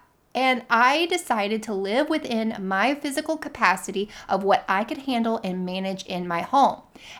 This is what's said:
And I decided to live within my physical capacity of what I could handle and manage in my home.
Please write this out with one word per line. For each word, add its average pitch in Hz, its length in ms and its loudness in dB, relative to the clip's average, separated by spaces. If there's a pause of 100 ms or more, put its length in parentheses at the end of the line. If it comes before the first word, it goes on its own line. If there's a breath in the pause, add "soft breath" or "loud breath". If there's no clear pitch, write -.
(380)
And 254 320 2
I 262 380 4
decided 220 560 0
to 220 100 -6
live 208 360 0
within 233 520 -2
my 190 320 2
physical 302 440 -4
capacity 202 720 -2 (220 loud breath)
of 196 140 2
what 196 260 4
I 196 140 2
could 277 160 -6
handle 233 440 -2
and 185 220 -4
manage 190 400 -6
in 180 220 -6
my 170 140 -2
home. - 420 2 (360 loud breath)